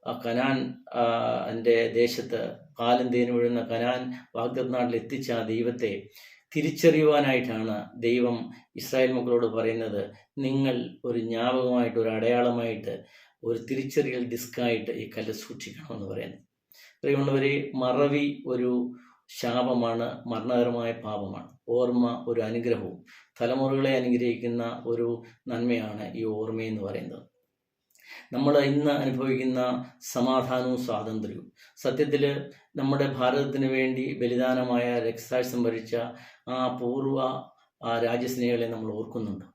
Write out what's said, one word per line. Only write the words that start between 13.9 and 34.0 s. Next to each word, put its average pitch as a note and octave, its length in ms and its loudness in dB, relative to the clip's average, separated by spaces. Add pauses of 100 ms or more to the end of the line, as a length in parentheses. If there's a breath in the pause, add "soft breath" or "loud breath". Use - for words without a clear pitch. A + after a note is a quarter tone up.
ഡിസ്കായിട്ട് A#2 580 -2 (120)
ഈ - 20 -8 (100)
കല്ല് G#2+ 280 -6
സൂക്ഷിക്കണമെന്ന്" - 680 -12
പറയുന്നത്. - 320 -10 (580 loud breath)
പ്രിയമുള്ളവരെ, C#3 540 2 (280)
മറവി C#3+ 440 4 (260)
ഒരു B2 180 2 (680 loud breath)
ശാപമാണ്, A#2+ 680 0 (240)
മരണകരമായ A#2+ 600 0 (120)
പാപമാണ്. G2+ 460 -8 (260)
ഓർമ്മ B2 320 4 (220)
ഒരു A2+ 180 2
അനുഗ്രഹവും A2 500 -2 (440 loud breath)
തലമുറകളെ C3+ 600 2
അനുഗ്രഹിക്കുന്ന A#2+ 640 0 (280)
ഒരു A#2 160 0 (440 loud breath)
നന്മയാണ് A2+ 540 -2 (140)
ഈ A2 40 -2 (160)
ഓർമ്മയെന്ന് A2 480 -4
പറയുന്നത്. - 360 -10 (1120 loud breath)
നമ്മൾ C#3+ 200 4 (160)
ഇന്ന് C#3+ 220 4 (120)
അനുഭവിക്കുന്ന B2+ 580 0 (520 loud breath)
സമാധാനവും B2+ 720 2
സ്വാതന്ത്ര്യവും, G#2+ 640 -6 (360 soft breath)
സത്യത്തിൽ C#3+ 400 2 (560 loud breath)
നമ്മുടെ C#3 280 2 (100)
ഭാരതത്തിന് C3 600 2
വേണ്ടി C3 280 0 (160)